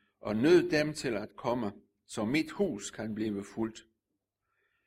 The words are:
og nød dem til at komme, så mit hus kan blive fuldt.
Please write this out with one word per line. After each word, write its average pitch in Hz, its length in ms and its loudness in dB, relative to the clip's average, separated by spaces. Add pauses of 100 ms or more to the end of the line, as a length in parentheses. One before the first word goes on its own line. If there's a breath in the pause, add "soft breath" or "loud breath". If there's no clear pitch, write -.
(200 soft breath)
og 107 160 -2
nød 156 340 6
dem 151 240 2
til 123 220 -2
at 104 200 -8
komme, 117 360 -2 (340)
så - 180 -4
mit 151 260 0
hus 151 400 -2
kan 110 240 -8
blive 104 300 -2
fuldt. 110 420 -6 (1000)